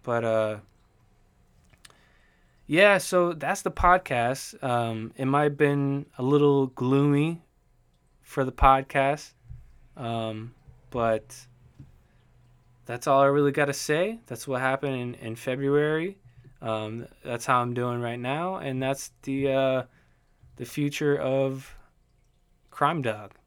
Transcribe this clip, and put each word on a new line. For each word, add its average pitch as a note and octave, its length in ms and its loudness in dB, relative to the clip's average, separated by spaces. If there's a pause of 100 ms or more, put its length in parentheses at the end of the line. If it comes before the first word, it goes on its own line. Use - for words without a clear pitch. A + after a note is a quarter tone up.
But, A#2 200 -2
uh, A2 340 0 (2000)
yeah, F#3+ 300 6
so F3 360 2
that's D#3+ 280 -4
the F3 100 -4
podcast. D3+ 920 0
Um, A2+ 520 -2
it C3+ 100 -4
might C#3+ 180 2
have C#3+ 140 0
been C#3+ 480 0 (120)
a B2+ 60 -4
little C#3+ 440 4
gloomy C#3+ 720 0 (800)
for - 220 -4
the C3 80 -2
podcast, C#3 800 2 (640)
um, A2+ 580 -6 (360)
but A2+ 580 -2 (1400)
that's B2 220 -6
all C#3 140 6
I C#3 60 6
really C#3+ 260 4
gotta C#3+ 200 0
say. F#3 540 -2
That's A#2+ 200 -12
what C3 120 -2
happened C3+ 360 0
in, B2 200 -6
in A2+ 200 -10
February. D3 800 -2 (440)
Um, A2 460 -6 (160)
that's A#2+ 220 -8
how B2+ 160 2
I'm A#2+ 120 -4
doing A#2+ 280 -2
right A#2+ 180 -6
now, D#3+ 380 -4
and C3 260 -4
that's C3+ 280 -4 (100)
the, C3+ 300 -2
uh, C3 320 2 (760)
the B2+ 80 -10
future C#3+ 500 -2
of C3+ 580 -2 (960)
Crime D3+ 320 0
Dog G#2+ 320 -6 (140)